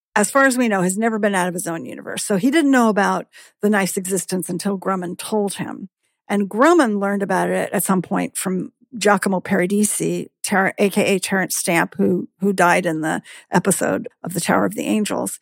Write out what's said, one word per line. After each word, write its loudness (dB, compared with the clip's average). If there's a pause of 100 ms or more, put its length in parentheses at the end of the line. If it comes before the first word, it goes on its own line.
(180)
as 2
far 6
as 2
we 2
know, 2
has 0
never 0
been 0
out 0
of -4
his -6
own -6
universe, -10
so 0
he 2
didn't 4
know 6
about 0 (340)
the 2
knife's 0
existence -4
until -4
Grumman -4
told -2
him. -10 (380)
And 0
Grumman 4
learned -2
about 0
it -2
at -2
some 2
point -4
from -4 (240)
Giacomo 2
Paradisi, -2 (120)
Ter-, 0
A 4
K 2
A 0
Terrence -2
Stamp, 0
who, 0 (120)
who 2
died 2
in -2
the -4 (300)
episode 0 (160)
of -10
The -4
Tower 2
of -2
the -6
Angels, -2